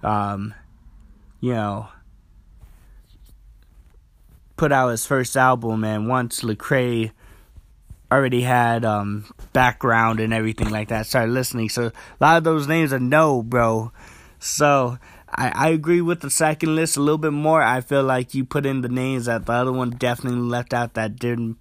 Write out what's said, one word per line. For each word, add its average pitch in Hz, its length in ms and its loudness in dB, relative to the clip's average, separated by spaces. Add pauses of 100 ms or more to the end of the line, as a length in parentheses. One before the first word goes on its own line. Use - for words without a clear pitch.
um, 104 500 -4 (840)
you 123 140 -2
know, 104 340 -4 (2750)
put 151 140 2
out 131 200 4
his 113 140 -4
first 131 320 -2
album, 117 460 2
and 107 260 -2
once 123 340 -2
Lecrae 117 680 -2 (1000)
already 127 300 2
had, 120 420 2
um, 104 480 -2 (200)
background 113 680 2
and 110 120 0
everything 110 380 -2
like 107 180 -6
that, 110 180 -4
started 117 260 0
listening. 120 360 -4
So 120 180 -4
a 113 60 -6 (280)
lot 160 160 6
of 165 80 2
those 156 240 2
names 160 240 2
are 135 60 0
no, 135 440 4
bro. 113 500 0 (460)
So 135 600 0 (300)
I, 127 260 -4
I 139 140 2
agree 165 320 2
with 170 200 -2
the 143 100 -8
second 156 440 0
list 160 220 0
a 143 40 -2
little 151 180 2
bit 156 140 -2
more. 151 300 2
I 123 180 2
feel 139 220 0
like 127 320 -2
you 135 100 -2
put 139 220 -4
in 135 160 -2
the 123 60 -4
names 127 380 -4
that 117 200 -4
the 117 60 -2
other 127 200 0
one 127 180 -2
definitely 123 500 -4
left 120 340 -4
out 120 200 -4
that 110 220 -4
didn't 120 440 -4